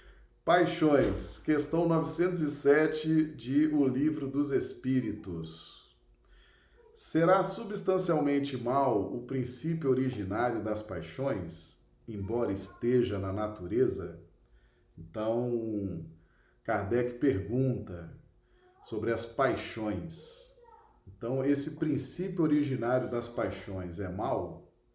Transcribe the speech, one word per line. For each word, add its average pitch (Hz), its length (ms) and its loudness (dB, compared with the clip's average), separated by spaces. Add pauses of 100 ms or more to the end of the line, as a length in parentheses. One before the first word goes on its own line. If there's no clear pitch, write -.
(460)
Paixões, 147 960 4
questão 156 480 2
novecentos 165 540 0
e 143 100 0
sete 156 760 4
de 135 440 0
O 143 180 4
Livro 139 400 0
dos 139 240 -2
Espíritos. 110 1500 -4 (960)
Será 175 480 4
substancialmente 165 1120 0
mal 120 460 2
o 120 220 -4
princípio 156 680 -2
originário 113 760 0
das 107 200 -2
paixões, 92 1000 -6 (240)
embora 107 440 -2
esteja 104 680 0
na 95 160 -4
natureza? 101 920 -2 (720)
Então, 113 1080 -2 (580)
Kardec 113 560 0
pergunta 101 1000 0 (640)
sobre 113 300 -2
as 113 140 -2
paixões. 107 1300 -4 (500)
Então, 127 380 -4
esse 143 320 0
princípio 160 680 -2
originário 127 680 2
das 120 180 -2
paixões 92 720 -6
é 95 80 -4
mau, 92 640 -4 (240)